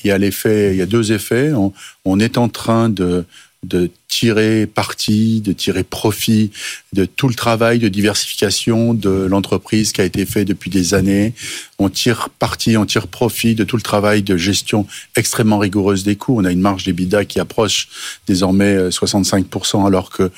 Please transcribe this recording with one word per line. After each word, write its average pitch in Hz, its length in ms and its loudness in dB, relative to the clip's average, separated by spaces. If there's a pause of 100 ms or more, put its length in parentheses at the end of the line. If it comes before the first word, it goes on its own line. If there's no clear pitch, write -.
il - 20 0
y 101 40 2
a 98 60 2
l'effet, 101 540 2
il 92 60 0
y 95 40 0
a 90 40 -2
deux 110 260 0
effets. 120 400 0
On, 98 220 0 (320)
on 95 160 2
est 117 160 0
en 120 100 2
train 113 400 0
de, 90 380 0 (380)
de 90 280 0 (160)
tirer 110 600 2
parti, 110 720 0
de 101 140 -2
tirer 92 300 -2
profit 107 680 0 (420)
de - 120 2
tout - 240 -2
le 117 40 -2
travail 117 460 2
de 117 80 2
diversification 104 1080 0
de 101 160 0
l'entreprise 95 840 0
qui - 80 0
a - 20 2
été 92 220 -2
fait 104 180 0
depuis 95 260 -4
des 92 240 0
années. 98 400 2 (460)
On 98 100 2
tire - 480 -2
parti, 113 380 0
on 104 100 2
tire 95 220 -2
profit 113 480 0
de 110 80 2
tout 113 140 -2
le 104 40 -4
travail 104 400 2
de 98 140 0
gestion 98 500 0 (300)
extrêmement 107 440 2
rigoureuse 98 440 0
des 104 140 0
coûts. 120 220 0
On 95 40 2
a 92 80 2
une 90 80 2
marge 95 240 0
d'ebitda 92 400 0
qui - 160 -4
approche - 480 -2 (400)
désormais, 98 480 2
euh, 92 160 0
soixante-cinq 95 540 0
pour - 200 -8
cent, 101 200 0
alors 95 240 2
que, 95 280 -2